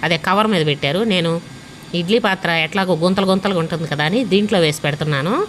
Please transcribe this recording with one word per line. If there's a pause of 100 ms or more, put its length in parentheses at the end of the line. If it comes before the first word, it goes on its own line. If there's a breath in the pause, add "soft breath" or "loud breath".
అదే (100)
కవర్
మీద
పెట్టారు. (120)
నేను (680)
ఇడ్లీ
పాత్ర (160)
ఎట్లాగో
గుంతలు
గుంతలుగా
ఉంటుంది
కదా
అని (120)
దీంట్లో
వేసి
పెడుతున్నాను. (140)